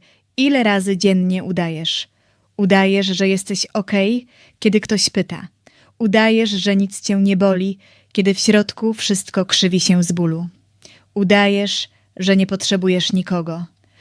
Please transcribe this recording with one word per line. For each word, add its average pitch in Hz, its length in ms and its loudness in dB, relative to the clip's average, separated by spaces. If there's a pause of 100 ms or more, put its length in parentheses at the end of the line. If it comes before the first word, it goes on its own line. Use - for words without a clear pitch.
(360)
ile 269 260 2
razy 202 340 0
dziennie 185 480 0
udajesz. 165 640 -6 (480)
Udajesz, 196 500 2
że 190 220 0
jesteś 196 380 -4
okej, 214 600 -2 (320)
kiedy 208 220 2
ktoś 208 300 -2
pyta. 175 380 -6 (500)
Udajesz, 220 520 2
że 196 260 -2
nic 196 240 -2
cię 202 160 -2
nie 196 200 2
boli, 190 420 0 (340)
kiedy 196 220 0
w 190 40 -4
środku 214 560 0
wszystko 196 500 -4
krzywi 185 360 0
się 180 220 2
z 175 100 -2
bólu. 170 340 -2 (680)
Udajesz, 202 760 0 (280)
że 190 200 2
nie 190 100 4
potrzebujesz 190 640 -2
nikogo. 170 540 -4 (340)